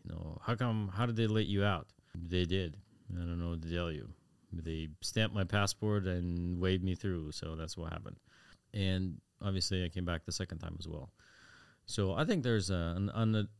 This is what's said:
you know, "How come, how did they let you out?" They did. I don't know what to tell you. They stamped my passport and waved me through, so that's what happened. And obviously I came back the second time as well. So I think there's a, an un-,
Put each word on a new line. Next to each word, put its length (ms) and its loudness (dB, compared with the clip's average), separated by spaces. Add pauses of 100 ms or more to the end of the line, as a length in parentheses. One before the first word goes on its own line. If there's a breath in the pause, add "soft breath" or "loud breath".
you 80 -8
know, 320 -8
"How 120 2
come, 340 0
how 160 0
did 100 0
they 120 4
let 200 4
you 160 2
out?" 240 2 (280)
They 300 2
did. 320 0 (340)
I 80 -4
don't 200 -2
know 120 0
what 100 -2
to 120 -4
tell 180 0
you. 180 -8 (420)
They 380 -4 (120)
stamped 320 2
my 120 2
passport 600 2
and 540 0
waved 240 4
me 100 2
through, 380 -2
so 240 -6
that's 220 -6
what 140 -6
happened. 280 -10 (540 soft breath)
And 460 0 (220)
obviously 420 0
I 60 0
came 160 -2
back 200 0
the 60 -6
second 280 -4
time 180 -8
as 100 -10
well. 240 -10 (760 soft breath)
So 280 0
I 120 2
think 180 2
there's 260 2
a, 260 2
an 160 0
un-, 380 4 (100)